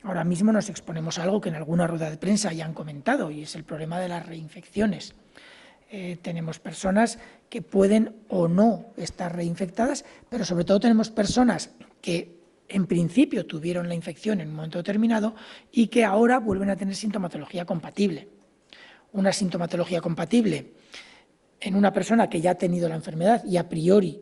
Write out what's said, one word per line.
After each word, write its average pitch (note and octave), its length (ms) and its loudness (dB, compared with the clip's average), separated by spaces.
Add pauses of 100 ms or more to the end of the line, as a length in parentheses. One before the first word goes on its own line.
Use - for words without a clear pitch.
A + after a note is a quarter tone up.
ahora F3+ 180 -4
mismo F3+ 300 2
nos G#3 180 0
exponemos D#3+ 480 -8
a E3 60 -4
algo G3 160 0
que - 80 -6
en E3 80 -6
alguna E3 320 0
rueda D#3+ 200 -4
de D#3 100 -10
prensa G3+ 340 0
ya D#3+ 140 -8
han D#3+ 60 -8
comentado, D#3 600 -4
y D3+ 100 -12
es D#3 140 -14
el D#3 80 -14
problema D#3+ 340 -8
de F#3 100 -4
las E3+ 160 -8
reinfecciones. E3+ 920 -6 (720)
Eh, F3+ 300 -10
tenemos E3 380 -8
personas G3+ 600 0 (300)
que A3 140 -8
pueden G#3 520 4 (140)
o F3 180 0
no F#3+ 520 2
estar F3 360 -8
reinfectadas, F3 720 -4 (240)
pero A3 160 -6
sobre E3+ 200 -2
todo G3+ 160 4
tenemos A3 300 4
personas G#3+ 600 2 (320)
que F3 340 -4 (320)
en F#3+ 180 0
principio F3+ 600 2
tuvieron F3 420 -4
la F3 60 -4
infección F3 480 -4
en D3+ 80 -10
un D#3 60 -10
momento D#3+ 200 -8
determinado G#3+ 580 0 (380)
y A#3 140 4
que A#3 180 4
ahora A#3 360 6
vuelven G3 280 0
a G3 80 2
tener G3 180 -4
sintomatología F#3 720 -6
compatible. E3+ 640 -2 (840)
Una G3 200 2
sintomatología F3 720 -2
compatible E3+ 720 0 (840)
en F#3+ 160 -4
una G3+ 160 4
persona F#3+ 380 2
que E3 140 -4
ya F3+ 80 4
ha F3+ 60 0
tenido F3 340 0
la D#3+ 60 -6
enfermedad E3 500 0
y F#3 100 0
a E3+ 100 0
priori E3+ 560 2